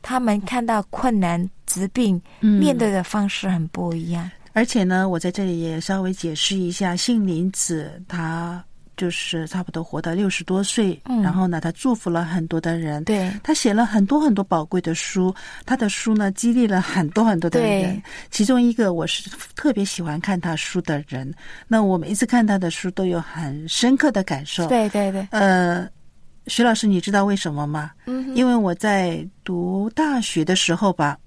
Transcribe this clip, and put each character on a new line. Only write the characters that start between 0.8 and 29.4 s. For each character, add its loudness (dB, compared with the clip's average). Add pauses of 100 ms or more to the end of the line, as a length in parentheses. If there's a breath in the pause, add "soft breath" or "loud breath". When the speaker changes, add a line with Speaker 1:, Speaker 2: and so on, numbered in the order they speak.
Speaker 1:
困 0
难、 0 (160)
疾 -2
病， 2 (200 soft breath)
Speaker 2:
嗯。 6
Speaker 1:
面 4
对 2
的 0
方 -2
式 -4
很 0
不 -4
一 -4
样。 -4 (240)
Speaker 2:
而 2
且 0
呢， 2
我 0
在 -2
这 -2
里 -2
也 -4
稍 -4
微 -2
解 -6
释 -2
一 -2
下， -2
杏 0
林 0
子 -6
他 -6 (320)
就 -2
是 -6
差 -6
不 -8
多 -6
活 -6
到 -4
六 2
十 -4
多 0
岁， 0
Speaker 1:
嗯。 0
Speaker 2:
然 2
后 2
呢， 0
他 -4
祝 0
福 -4
了 0
很 -2
多 0
的 -2
人。 -4
Speaker 1:
对。 0 (120)
Speaker 2:
他 2
写 2
了 4
很 2
多 4
很 4
多 2
宝 0
贵 0
的 -2
书， 0 (320 loud breath)
他 2
的 0
书 0
呢， 2
激 0
励 4
了 2
很 0
多 2
很 4
多 0
的 4
人。 2
Speaker 1:
对。 -10 (280 loud breath)
Speaker 2:
其 2
中 4
一 4
个 2
我 -2
是 -6 (260)
特 0
别 0
喜 -8
欢 -4
看 -2
他 -4
书 -4
的 -4
人， -8 (360 loud breath)
那 4
我 2
每 -4
一 0
次 0
看 4
他 2
的 0
书 -4
都 -2
有 0
很 -10
深 2
刻 4
的 0
感 -4
受。 -4
Speaker 1:
对， 2
对， 0
对。 -6
Speaker 2:
呃， 4 (640)
徐 0
老 6
师， 0
你 4
知 -4
道 4
为 2
什 -4
么 -4
吗？ -6 (140)
Speaker 1:
嗯 -6
哼。 -6
Speaker 2:
因 4
为 4
我 2
在 0 (160)